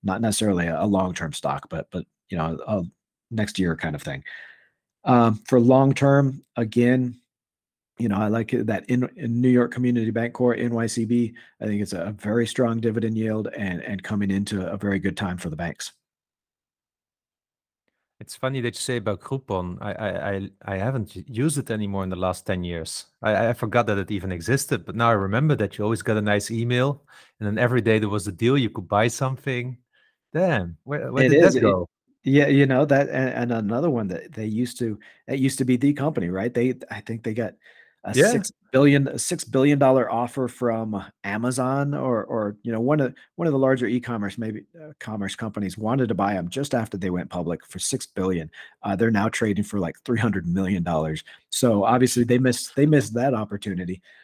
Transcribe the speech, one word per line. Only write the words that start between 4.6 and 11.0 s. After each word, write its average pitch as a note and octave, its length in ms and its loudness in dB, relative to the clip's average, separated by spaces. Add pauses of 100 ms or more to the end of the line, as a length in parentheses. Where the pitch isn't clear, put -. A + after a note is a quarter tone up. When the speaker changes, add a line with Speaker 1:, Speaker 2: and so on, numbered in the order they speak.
Speaker 1:
Um, A#2 420 4
for B2+ 140 6
long-term, C3+ 840 6 (140)
again, A#2+ 640 2 (800)
you A#2+ 100 -2
know, G2 80 0
I G#2+ 120 0
like A2+ 220 -2
that A2+ 380 -2
in, B2 260 0
in A#2+ 280 -2
New B2+ 80 6
York B2 220 4
Community A#2+ 380 0
Bank A#2 220 -2
Corp, B2 260 2
N A#2+ 140 -2
Y A#2 140 0
C A2+ 180 -2